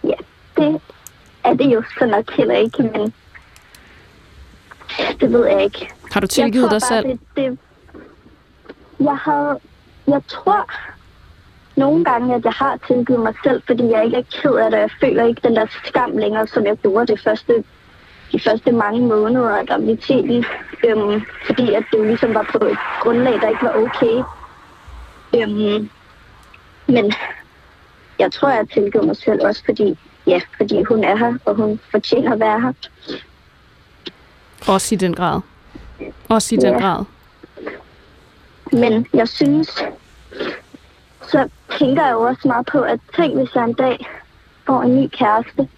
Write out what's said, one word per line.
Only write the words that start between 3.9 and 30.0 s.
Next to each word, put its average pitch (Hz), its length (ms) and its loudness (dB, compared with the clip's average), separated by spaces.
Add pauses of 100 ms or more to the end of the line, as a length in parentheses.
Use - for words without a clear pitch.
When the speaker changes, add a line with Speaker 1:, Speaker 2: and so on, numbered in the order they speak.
Speaker 1:
det 233 120 2
ved 240 140 4
jeg 196 160 2
ikke. - 260 -6 (220)
Speaker 2:
Har 208 80 0
du 202 60 -2
Speaker 1:
Jeg 180 40 -4
Speaker 2:
tilgivet 247 400 2
Speaker 1:
tror 214 100 2
Speaker 2:
dig - 100 -2
Speaker 1:
bare, 226 140 0
Speaker 2:
selv? - 40 -4
Speaker 1:
det, 254 120 -4 (160)
det, 262 220 -4 (1400)
jeg 277 180 0
har, 294 400 -2 (500)
jeg 277 200 2
tror - 380 0 (1120)
nogle 294 280 2
gange, 247 320 0
at 233 100 -2
jeg 226 80 0
har 269 340 -2
tilgivet 247 340 2
mig 220 120 -2 (100)
selv, 262 240 2
fordi 240 240 0
jeg 220 140 4
ikke 233 120 0
er - 240 -8
ked 294 140 2
af 220 160 2
det, - 20 0
og 214 60 2
jeg 214 100 0 (100)
føler 233 260 2
ikke 240 180 0
den 233 120 4
der 214 100 2 (200)
skam - 320 -2
længere, 214 300 0
som 220 180 0
jeg 208 120 2
gjorde 214 360 2
det 202 100 -2
første, 220 400 0 (680)
de - 80 0
første 226 320 0
mange 226 360 0
måneder 226 420 2
af 202 180 -2
graviditeten, 233 760 0 (420)
øhm, 214 340 0 (240)
fordi 240 280 0
at 220 180 2
det 226 60 2
jo 214 60 2
ligesom 226 300 0
var 214 180 0
på 214 140 0
et 202 120 0 (240)
grundlag, 240 400 2
der 214 80 2
ikke 226 160 -2
var 220 100 0
okay. 233 480 0 (1120)
Øhm, 208 540 -2 (1000)
men 220 260 4 (1040)
jeg 285 120 2
tror, - 180 0
jeg 247 80 2
har 214 60 0 (180)
tilgivet 202 260 0
mig 202 100 0
selv 208 300 0
også, 208 180 -2
fordi, 208 320 0 (300)